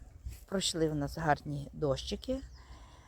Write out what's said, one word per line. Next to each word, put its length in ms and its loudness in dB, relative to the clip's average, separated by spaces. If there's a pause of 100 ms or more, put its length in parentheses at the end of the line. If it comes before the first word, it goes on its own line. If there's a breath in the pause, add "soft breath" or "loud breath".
(460)
Пройшли 440 2
у 40 0
нас 240 0
гарні 560 2
дощики. 680 0 (680 loud breath)